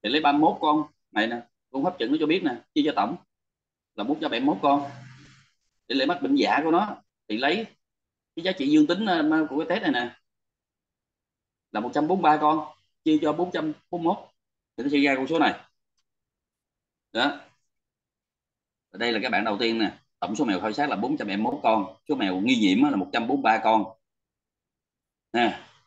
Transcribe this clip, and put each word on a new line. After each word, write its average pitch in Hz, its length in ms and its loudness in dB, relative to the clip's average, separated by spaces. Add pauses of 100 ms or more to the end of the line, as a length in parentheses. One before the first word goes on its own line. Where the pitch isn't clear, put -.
Tỷ - 80 -4
lệ 143 100 2
ba 147 120 4
mươi 147 100 4
mốt - 200 4
con 156 220 2 (280)
này 110 160 0
nè, 117 140 -6 (300)
con 135 120 -4
hấp - 160 -2
dẫn 117 120 -2
nó 156 80 2
cho 151 80 0
biết 185 160 0
nè, 127 180 -4 (120)
chia 151 120 0
cho 147 100 -2
tổng 110 200 -2 (800)
là 104 80 -6
bốn 147 180 -2
trăm 143 100 -4
bảy 117 80 -2
mươi 135 80 0
mốt 156 140 0
con. 147 300 0 (960)
Tỷ 123 80 -4
lệ 135 100 2
mắc - 160 -2
bệnh 139 140 0
giả 113 280 2
của 160 80 0
nó 107 300 0 (260)
thì 107 100 -4
lấy 165 280 -2 (680)
cái 165 80 -10
giá 185 80 -2
trị 139 180 -2
dương 151 180 6
tính, 190 180 0
ờ, 156 440 0
của 139 100 -4
cái 160 100 -4
test 202 120 -2
này 170 100 0
nè 120 240 -4 (1600)
là 107 80 -4
một 120 140 -6
trăm 151 140 0
bốn 185 140 0
mươi 156 100 4
ba 151 100 4
con, 151 340 0 (280)
chia 156 180 4
cho 151 120 0
bốn 175 180 -2
trăm 156 220 -6 (160)
bốn 170 140 -6
mươi 170 100 2
mốt - 160 -8 (480)
thì 117 60 -8
nó 143 60 -2
sẽ 143 100 2
ra 139 160 4
con 131 120 -4
số 165 120 0
này. - 200 0 (1500)
Đó. - 280 -2 (1500)
Ở 95 80 -20
đây 117 140 -2
là 110 100 0
cái 123 100 -2
bảng 190 120 0
đầu 104 160 -2
tiên 113 200 0
nè, 98 180 -2 (220)
tổng 92 160 -4
số 151 100 0
mèo 95 140 0
khảo 107 120 -2
sát 143 180 -2
là 110 60 0
bốn 127 220 -2
trăm 120 100 -6
bảy 98 100 -4
mươi 107 60 -2
mốt 123 200 -4
con, 110 320 0 (140)
số 147 60 0
mèo 95 260 -2
nghi 123 140 2
nhiễm 107 280 4
á 147 60 4
là 131 60 -2
một 95 180 -4
trăm 117 140 -2
bốn 139 100 0
mươi 131 60 -4
ba 110 200 2
con. 110 220 2 (1500)
Nè. 113 360 -2 (180)